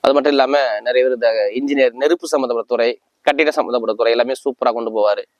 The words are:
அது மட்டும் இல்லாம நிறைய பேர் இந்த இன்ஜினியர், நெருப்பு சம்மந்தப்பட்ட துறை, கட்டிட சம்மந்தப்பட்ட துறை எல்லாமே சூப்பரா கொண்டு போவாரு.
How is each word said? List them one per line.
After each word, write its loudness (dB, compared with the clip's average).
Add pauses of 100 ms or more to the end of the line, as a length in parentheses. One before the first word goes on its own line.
அது 4
மட்டும் 2
இல்லாம 0
நிறைய 2
பேர் 0
இந்த 2 (300)
இன்ஜினியர், 0
நெருப்பு 0
சம்மந்தப்பட்ட -2
துறை, 0 (320)
கட்டிட 2
சம்மந்தப்பட்ட -2
துறை 2
எல்லாமே 0
சூப்பரா -2
கொண்டு -6
போவாரு. 0 (160)